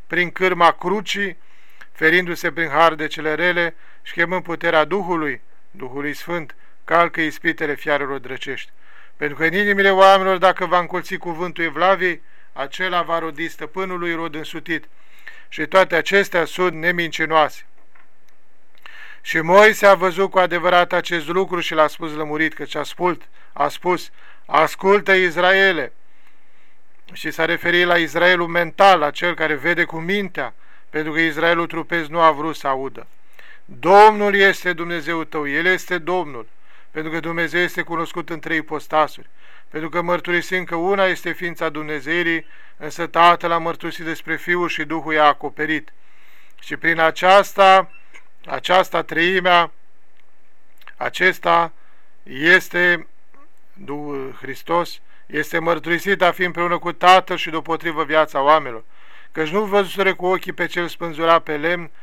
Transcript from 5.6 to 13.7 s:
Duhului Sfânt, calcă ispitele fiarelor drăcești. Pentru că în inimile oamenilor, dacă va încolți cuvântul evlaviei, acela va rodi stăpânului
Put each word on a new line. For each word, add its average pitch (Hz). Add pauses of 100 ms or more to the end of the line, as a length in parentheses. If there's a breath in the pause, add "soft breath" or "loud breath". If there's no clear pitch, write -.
Duhului 143
Sfânt, 165 (300 soft breath)
calcă 170
ispitele 156
fiarelor 139
drăcești. 131 (460 soft breath)
Pentru 147
că 156
în 160
inimile 196
oamenilor, 190
dacă 180
va 170
încolți 175
cuvântul 170
evlaviei, 175 (300 soft breath)
acela 175
va 165
rodi 160
stăpânului 175